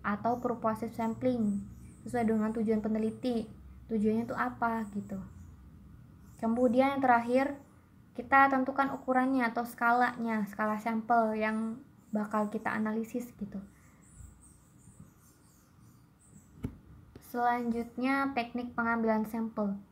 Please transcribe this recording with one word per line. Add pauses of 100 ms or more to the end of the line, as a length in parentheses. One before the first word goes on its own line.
atau
purposive
sampling, (400)
sesuai
dengan
tujuan
peneliti. (400)
Tujuannya
tuh
apa
gitu. (1300)
Kemudian
yang
terakhir, (640)
kita
tentukan
ukurannya
atau
skalanya,
skala
sampel
yang (320)
bakal
kita
analisis
gitu. (3750)
Selanjutnya,
teknik
pengambilan
sampel. (180)